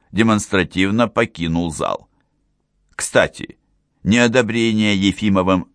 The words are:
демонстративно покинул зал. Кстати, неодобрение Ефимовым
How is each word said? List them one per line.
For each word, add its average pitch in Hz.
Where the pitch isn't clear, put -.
демонстративно 104
покинул 85
зал. 50
Кстати, -
неодобрение 113
Ефимовым 95